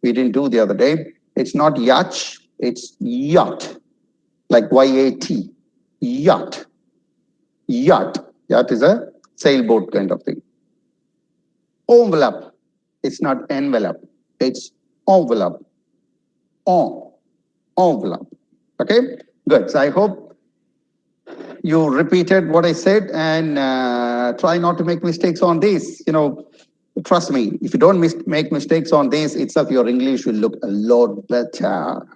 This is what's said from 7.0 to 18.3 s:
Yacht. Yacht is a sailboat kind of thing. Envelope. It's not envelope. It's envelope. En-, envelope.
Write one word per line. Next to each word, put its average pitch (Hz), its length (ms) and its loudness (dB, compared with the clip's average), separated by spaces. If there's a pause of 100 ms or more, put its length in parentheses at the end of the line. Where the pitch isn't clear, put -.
Yacht. 120 500 2 (300)
Yacht 120 240 2
is 113 100 -2
a 185 280 2 (260)
sailboat 113 560 0
kind 98 200 -2
of - 120 -6
thing. - 180 -8 (1500)
Envelope. 175 640 4 (500)
It's - 180 -6
not 139 160 -2 (120)
envelope. 131 580 -4 (320)
It's - 320 -4 (360)
envelope. 160 580 2 (1040)
En-, 170 440 0 (680)
envelope. 135 500 0 (520)